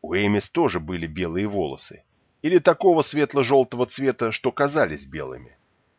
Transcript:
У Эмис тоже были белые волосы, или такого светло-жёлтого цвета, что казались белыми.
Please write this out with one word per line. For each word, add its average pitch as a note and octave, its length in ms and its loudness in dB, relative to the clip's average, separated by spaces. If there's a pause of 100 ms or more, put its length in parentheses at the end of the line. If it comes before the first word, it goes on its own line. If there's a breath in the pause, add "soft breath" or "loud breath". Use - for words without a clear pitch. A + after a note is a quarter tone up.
У - 120 -8
Эмис G2+ 360 2
тоже G#2 320 0
были E2 260 -6
белые F2 400 -4
волосы, F2 560 -6 (380)
или F3 180 4
такого E3+ 420 4
светло-жёлтого C3+ 840 2
цвета, B2 480 -2
что - 180 -2
казались A#2+ 540 -2
белыми. C2 500 -12 (440)